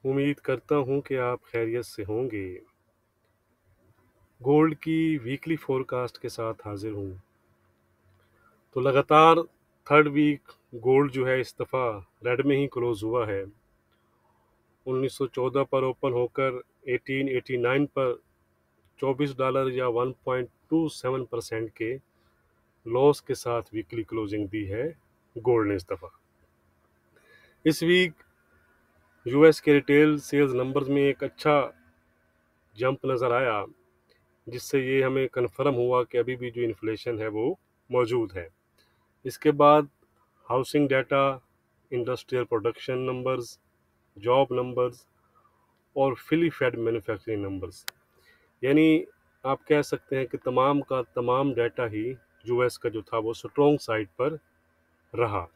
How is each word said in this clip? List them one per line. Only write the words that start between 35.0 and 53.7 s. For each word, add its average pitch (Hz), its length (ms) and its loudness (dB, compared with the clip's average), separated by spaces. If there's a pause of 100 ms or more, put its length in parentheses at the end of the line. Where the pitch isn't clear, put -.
हमें 131 260 0
confirm 131 460 -2
हुआ 123 300 2
कि 120 140 -4
अभी 123 180 -2
भी 123 140 -8
जो 120 120 -6
इन्फ्लेशन 110 560 -6
है 107 100 -4
वो 107 180 -2 (440)
मौजूद 120 420 0
है। 90 140 -10 (800)
इसके 139 280 0
बाद 147 360 6 (580)
housing 131 420 0
data, 135 360 2 (680)
industrial 123 520 -4
production 117 560 -4
numbers, 127 580 -4 (580)
job 123 360 2
numbers 123 520 -2 (920)
और 135 240 2
filly 160 300 0
fed 123 280 -2
manufacturing 113 640 -4
numbers, 95 420 -10 (800)
यानी 156 420 4 (400)
आप 135 240 -4
कह 147 140 4
सकते - 340 -6
हैं 131 100 -2
कि - 120 -10
तमाम 131 440 2
का 131 200 -4 (140)
तमाम 127 380 0
data 117 340 -2
ही 107 200 -4 (360)
यूएस 120 320 0
का 120 140 -4
जो 107 120 -8
था - 160 -4
वो 110 160 -4
strong 143 460 2